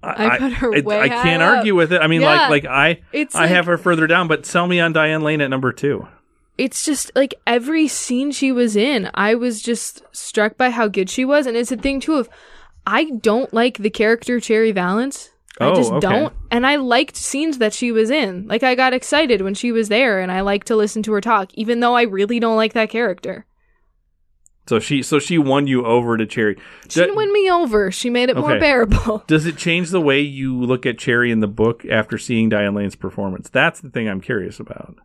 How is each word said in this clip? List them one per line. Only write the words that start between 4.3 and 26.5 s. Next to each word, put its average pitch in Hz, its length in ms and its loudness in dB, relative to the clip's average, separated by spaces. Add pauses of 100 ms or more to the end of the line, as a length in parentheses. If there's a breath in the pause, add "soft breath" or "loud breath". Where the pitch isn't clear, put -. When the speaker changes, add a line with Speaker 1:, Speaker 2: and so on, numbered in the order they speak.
Speaker 1:
sell 175 220 0
me 175 120 0
on 165 140 2
Diane 156 280 2
Lane 151 200 0
at 135 80 0
number 131 240 0
two. 123 340 -4 (500)
Speaker 2:
It's - 280 -4
just, - 300 -4
like, 262 180 2 (140)
every 277 400 0
scene 254 440 -4
she 269 200 -2
was 240 240 0
in, 220 400 0
I 208 180 0
was 233 280 -4
just - 500 -6
struck - 440 -4
by 254 140 0
how 233 180 0
good 190 220 -2
she 254 160 -2
was. 285 220 2
And 233 100 -2
it's 240 140 -2
a 247 60 -4
thing, 269 220 -2
too, 320 160 -2
of 247 140 -2 (560 loud breath)
I 233 200 2 (160)
don't 226 320 0
like 233 260 0
the 208 100 -2
character 226 500 0
Cherry 220 320 2
Valance. 202 600 -4 (300)
I 120 40 0
Speaker 1:
Oh, 165 100 4
Speaker 2:
just 233 160 2
Speaker 1:
okay. 170 160 0
Speaker 2:
don't. 240 260 0 (180)
And 240 140 0
I 294 120 2
liked 262 400 0
scenes 294 400 -4
that 220 160 0
she 240 180 -4
was 220 180 2
in. 214 380 -2
Like, 233 160 -2
I 254 120 2
got 262 180 2
excited 254 480 0
when 190 120 -4
she 240 200 -4
was 226 160 0
there, 214 320 2
and 185 100 -4
I 185 80 -2
liked 202 280 -2
to 233 100 0
listen 214 260 -2
to 214 80 -4
her 208 80 0
talk, 202 340 0
even 233 280 -2
though 240 140 2
I 240 80 4
really 208 360 0
don't 226 160 0
like 220 180 2
that 220 160 0
character. 214 560 -6 (1200)
Speaker 1:
So 113 120 2
she, 139 220 -2
so 147 160 0
she 170 220 0
won 139 260 2
you 127 200 0
over 117 300 2
to 110 120 0
Cherry. 107 280 0 (280 loud breath)